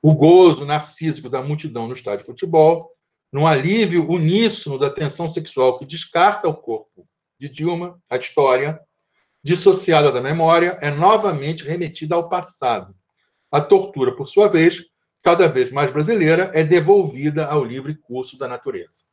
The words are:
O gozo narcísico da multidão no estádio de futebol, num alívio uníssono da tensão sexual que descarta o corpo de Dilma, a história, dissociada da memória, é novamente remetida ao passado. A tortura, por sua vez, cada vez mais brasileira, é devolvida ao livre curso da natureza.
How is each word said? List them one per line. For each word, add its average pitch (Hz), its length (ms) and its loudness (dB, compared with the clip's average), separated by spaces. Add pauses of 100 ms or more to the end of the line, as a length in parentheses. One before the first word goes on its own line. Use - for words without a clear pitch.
O 151 120 4
gozo 151 520 6
narcísico 147 640 -8
da 131 120 -4
multidão 135 460 -8
no 127 60 -10
estádio 101 260 -8
de - 120 -18
futebol, 165 600 2 (400)
num 147 160 0
alívio 165 640 0
uníssono 175 680 -2
da 139 120 0
tensão 156 400 -8
sexual 131 480 -2
que - 80 -16
descarta 165 640 -2
o 160 80 -4
corpo - 520 -14 (320)
de 143 80 -16
Dilma, 170 520 -8 (100)
a 127 80 -6
história, 139 640 0 (640)
dissociada 170 680 4
da 123 100 -2
memória, 165 600 0
é 147 80 -4
novamente 165 760 0
remetida 160 520 -8
ao 170 120 -2
passado. 120 680 -6 (560)
A 147 100 0
tortura, 190 540 0
por - 120 -12
sua 202 200 4
vez, 170 380 2 (360)
cada 170 260 4
vez 127 240 0
mais 139 200 -2
brasileira, 165 600 0
é 156 100 2
devolvida 156 840 2
ao 143 180 -2
livre 131 300 -10
curso 127 460 -14
da 135 80 -8
natureza. - 640 -12